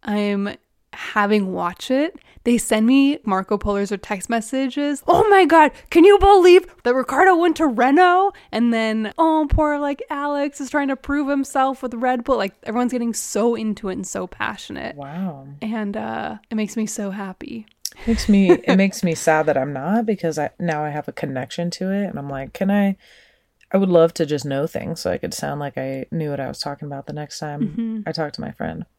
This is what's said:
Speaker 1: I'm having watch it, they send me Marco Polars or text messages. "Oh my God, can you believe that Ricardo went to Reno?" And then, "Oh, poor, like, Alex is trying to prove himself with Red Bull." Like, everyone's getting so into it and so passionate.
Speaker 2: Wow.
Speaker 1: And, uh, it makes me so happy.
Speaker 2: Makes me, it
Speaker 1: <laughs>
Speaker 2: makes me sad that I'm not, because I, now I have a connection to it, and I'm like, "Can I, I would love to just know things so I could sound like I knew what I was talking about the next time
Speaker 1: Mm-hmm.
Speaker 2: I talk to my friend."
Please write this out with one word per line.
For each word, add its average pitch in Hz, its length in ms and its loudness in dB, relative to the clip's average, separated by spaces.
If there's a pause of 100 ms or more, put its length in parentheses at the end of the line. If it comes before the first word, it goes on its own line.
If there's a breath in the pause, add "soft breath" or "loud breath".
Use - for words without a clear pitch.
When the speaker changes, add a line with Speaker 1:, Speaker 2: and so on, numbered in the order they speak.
Speaker 1:
I'm 202 480 -2 (440)
having 202 600 -2
watch 180 380 -6
it, 294 240 -2 (280 soft breath)
they 240 140 2
send 220 300 0
me 277 380 4
Marco 196 320 -2
Polars 202 340 -2
or 196 60 -4
text 196 320 -10
messages. 269 760 -4
"Oh 427 240 4
my 381 160 8
God, 302 260 6 (180 loud breath)
can 330 160 8
you 403 120 10
believe 370 480 8 (180)
that 247 120 2
Ricardo 311 400 4
went 330 220 2
to 320 100 2
Reno?" 294 640 4 (220 soft breath)
And 233 200 2
then, 220 440 -2
"Oh, 311 320 2
poor, 294 300 2
like, 285 300 -4
Alex 285 520 -4
is 262 80 -8
trying 285 180 -2
to 269 80 -2
prove 277 320 -4
himself 269 560 -2
with 240 100 -8
Red 247 300 -2
Bull." 262 140 0
Like, 202 160 -4 (100)
everyone's 247 300 -2
getting 233 200 -4
so 233 400 -2
into 220 360 -6
it - 40 -6
and 185 140 -8
so 190 200 -8
passionate. - 680 -10
Speaker 2:
Wow. 143 500 -10 (160)
Speaker 1:
And, 214 360 -6
uh, 220 400 -8 (120)
it 220 60 -8
makes 214 220 -4
me 220 80 -2
so 202 260 -8
happy. 202 560 -12 (400)
Speaker 2:
Makes 226 220 0
me, 196 220 6
it 175 240 4
Speaker 1:
<laughs> - 20 6
Speaker 2:
makes 196 260 2
me 170 100 0
sad 156 340 2
that 143 100 2
I'm 139 160 -2
not, 185 320 -2
because 170 340 -2
I, 147 180 -2
now 156 280 -2
I 151 40 -4
have 147 200 -6
a - 40 -12
connection 135 580 -6
to - 200 -6
it, - 140 -2
and - 120 -8
I'm 143 120 -10
like, 135 240 -10
"Can 190 180 -2
I, 202 240 2 (760 soft breath)
I 190 60 2
would 196 120 2
love 165 260 6
to 165 100 -2
just 147 200 -4
know 139 200 -4
things - 360 -8
so 180 100 -4
I 175 60 -4
could - 160 -8
sound 143 260 -8
like 143 180 -8
I 135 340 -8
knew 156 200 -6
what 139 80 -6
I 131 80 -6
was - 120 -12
talking 143 280 -10
about 139 200 -12
the 143 60 -12
next 151 260 -12
time 147 280 -8
Speaker 1:
Mm-hmm. 220 400 -8
Speaker 2:
I 160 60 -8
talk 165 200 -6
to - 80 -14
my - 100 -10
friend." 156 340 -10 (140)